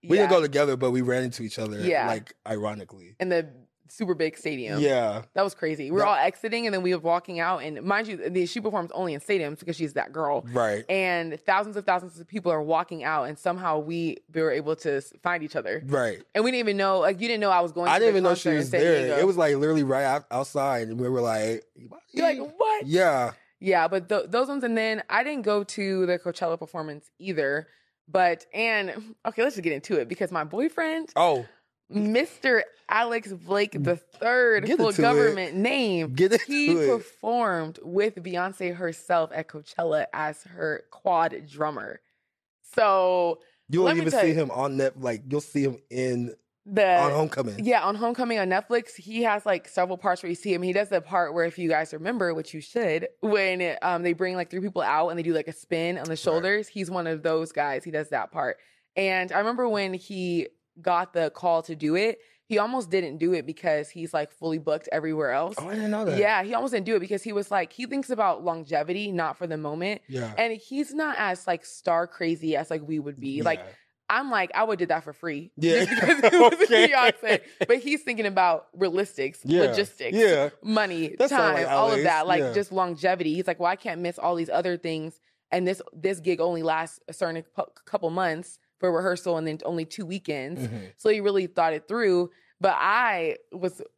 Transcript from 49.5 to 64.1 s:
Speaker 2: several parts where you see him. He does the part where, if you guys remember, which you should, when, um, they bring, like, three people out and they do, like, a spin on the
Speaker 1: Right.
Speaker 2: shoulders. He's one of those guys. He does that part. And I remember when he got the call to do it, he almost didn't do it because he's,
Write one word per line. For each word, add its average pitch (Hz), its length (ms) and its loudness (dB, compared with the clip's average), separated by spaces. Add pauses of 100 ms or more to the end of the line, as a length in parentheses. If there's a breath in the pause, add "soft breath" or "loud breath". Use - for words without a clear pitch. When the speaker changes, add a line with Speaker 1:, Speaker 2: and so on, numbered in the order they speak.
Speaker 2:
several 185 300 -2
parts 180 240 0
where 170 80 -8
you 175 40 -2
see 196 200 -4
him. 175 80 -2
He 180 100 -2
does 196 160 0
the 190 140 0
part 165 320 -2
where, 170 100 2
if 170 140 -6
you 170 100 -2
guys 160 240 0
remember, 175 420 -2
which 160 200 -8
you 156 80 -10
should, 165 460 -2 (120)
when, 190 640 2
um, 175 200 0
they 175 120 2
bring, 180 220 -4
like, 175 140 -4
three 185 100 -6
people 196 220 -2
out 156 280 2
and 170 80 -6
they 170 40 -4
do, 165 120 0
like, 156 140 -2
a 160 40 -12
spin 170 460 -4
on 131 60 -8
the 160 60 -6
Speaker 1:
Right. 160 80 -4
Speaker 2:
shoulders. 185 500 0
He's 185 220 -8
one 180 160 -4
of 160 160 -4
those 160 300 -2
guys. 143 320 -2
He 170 60 -12
does 156 180 -4
that 131 240 -4
part. 139 240 -4 (400 soft breath)
And 185 360 0
I 185 60 2
remember 240 300 0
when 196 260 0
he 180 540 -4 (320)
got 175 320 0
the 160 180 0
call 165 320 0
to 165 140 -10
do 151 200 0
it, 220 220 0 (280 soft breath)
he 214 120 0
almost 220 320 -2
didn't 165 280 -2
do 165 140 2
it 156 140 -2
because 156 440 -2
he's, 165 220 -10